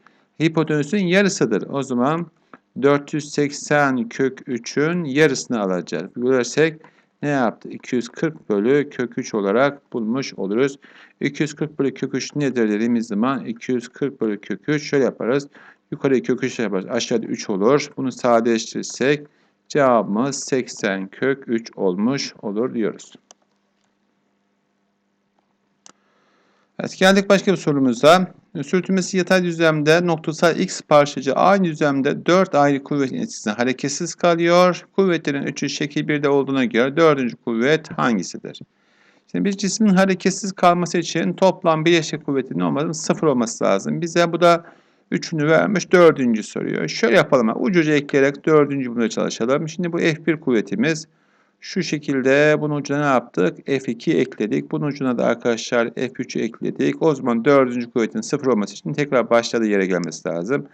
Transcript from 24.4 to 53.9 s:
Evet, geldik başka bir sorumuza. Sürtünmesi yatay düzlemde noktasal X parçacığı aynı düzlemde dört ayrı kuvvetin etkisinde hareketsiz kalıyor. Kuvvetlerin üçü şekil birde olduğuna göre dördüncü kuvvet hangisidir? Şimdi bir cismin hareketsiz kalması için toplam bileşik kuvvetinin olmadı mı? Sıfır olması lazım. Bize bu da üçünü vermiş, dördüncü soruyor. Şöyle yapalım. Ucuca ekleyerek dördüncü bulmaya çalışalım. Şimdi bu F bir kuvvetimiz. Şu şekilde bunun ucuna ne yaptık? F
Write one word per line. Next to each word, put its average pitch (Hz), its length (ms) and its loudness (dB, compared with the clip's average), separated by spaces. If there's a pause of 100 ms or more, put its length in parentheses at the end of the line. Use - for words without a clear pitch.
Evet, - 180 -8
geldik 196 300 4
başka 196 240 4
bir 170 40 0
sorumuza. 147 760 4 (300)
Sürtünmesi 185 540 -2
yatay 185 280 2
düzlemde 165 600 2
noktasal 165 520 0
X - 220 -4
parçacığı 143 540 2
aynı 196 300 4
düzlemde 147 640 0
dört 185 280 4
ayrı 143 300 2
kuvvetin 135 320 -2
etkisinde 113 380 -6
hareketsiz 127 600 -4
kalıyor. 170 720 2 (100)
Kuvvetlerin 160 460 0
üçü - 260 -6
şekil 151 400 -4
birde 147 200 0
olduğuna 135 360 2
göre 123 320 0
dördüncü 143 400 4
kuvvet 135 640 0
hangisidir? 120 640 -2 (720)
Şimdi 180 120 0
bir 202 80 2
cismin 196 360 0
hareketsiz 190 640 2
kalması 175 460 2
için 170 340 -2
toplam 170 520 2
bileşik 160 420 2
kuvvetinin 135 340 -2
olmadı 147 260 0
mı? 170 80 -6
Sıfır 165 320 -2
olması 123 380 0
lazım. 104 360 0
Bize 170 320 0
bu 165 80 -4
da 170 240 4 (460)
üçünü 160 380 -2
vermiş, 170 440 2
dördüncü 143 500 6
soruyor. - 460 -6
Şöyle 226 280 0
yapalım. 135 400 2
Ucuca 170 380 2
ekleyerek 143 520 0
dördüncü 143 440 2
bulmaya 117 180 0
çalışalım. 117 600 -2
Şimdi 170 240 -6
bu 170 60 -4
F 156 280 -2
bir 156 140 0
kuvvetimiz. 127 640 -2 (540)
Şu - 220 -6
şekilde 147 800 2
bunun 151 160 -2
ucuna 143 220 -4
ne 147 60 0
yaptık? 160 640 0
F 135 260 -2